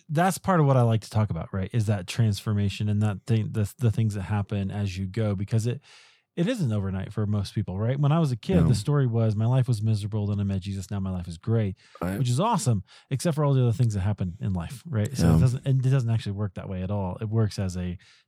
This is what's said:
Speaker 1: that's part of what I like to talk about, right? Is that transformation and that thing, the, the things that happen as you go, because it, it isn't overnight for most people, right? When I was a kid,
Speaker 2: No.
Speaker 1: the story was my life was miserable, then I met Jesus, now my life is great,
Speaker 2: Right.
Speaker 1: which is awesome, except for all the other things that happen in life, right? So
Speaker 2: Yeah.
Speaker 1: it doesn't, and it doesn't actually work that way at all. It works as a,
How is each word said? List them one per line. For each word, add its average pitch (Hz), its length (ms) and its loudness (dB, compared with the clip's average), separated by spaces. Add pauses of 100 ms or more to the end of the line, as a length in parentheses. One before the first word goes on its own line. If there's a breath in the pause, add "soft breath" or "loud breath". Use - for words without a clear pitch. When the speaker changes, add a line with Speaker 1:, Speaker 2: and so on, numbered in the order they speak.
Speaker 1:
that's 170 280 2
part 185 220 2
of 147 60 4
what 135 100 4
I 123 60 6
like 113 200 2
to - 80 -14
talk 107 200 0
about, 82 240 -6
right? 95 180 -4
Is 110 140 0
that 101 220 -2
transformation 104 800 0
and 104 140 0
that 104 240 -2
thing, 110 240 0
the, 107 260 -2
the 117 140 2
things 110 240 0
that 98 80 -6
happen 98 480 -2
as 98 260 -4
you 98 80 -4
go, 101 300 -2
because 104 320 -2
it, 123 140 -4 (540 loud breath)
it 175 120 0
isn't 202 240 0
overnight 98 420 -2
for 107 140 -2
most 101 260 -2
people, 92 240 -2
right? 120 220 0
When 143 120 2
I 160 80 2
was 147 120 2
a 123 60 -2
kid, - 180 0
Speaker 2:
No. 170 140 6
Speaker 1:
the 131 40 6
story 143 320 2
was 113 300 2
my 110 100 2
life 127 220 4
was 110 160 0
miserable, 107 440 0
then 101 120 0
I 101 40 0
met 98 180 0
Jesus, 98 280 -6
now 101 100 -4
my 95 120 -2
life 87 160 -6
is 82 100 -10
great, 110 380 0 (260 loud breath)
Speaker 2:
Right. 92 160 -4
Speaker 1:
which 123 120 0
is 123 100 0
awesome, 160 440 0 (280 loud breath)
except 143 240 -2
for 151 80 0
all 143 100 4
the 131 80 4
other 120 120 4
things 113 200 2
that 101 60 -2
happen 92 400 -2
in 107 140 -2
life, 85 340 -6
right? 110 280 -2
So 85 120 2
Speaker 2:
Yeah. - 100 6
Speaker 1:
it - 40 6
doesn't, 127 260 2
and 131 180 2
it 131 40 2
doesn't 131 200 2
actually 113 220 -2
work 101 240 -4
that 98 140 -10
way 92 140 -6
at 92 60 -4
all. 98 320 -4
It 110 80 -4
works 107 300 2
as 92 180 -2
a, 90 200 -4 (300 soft breath)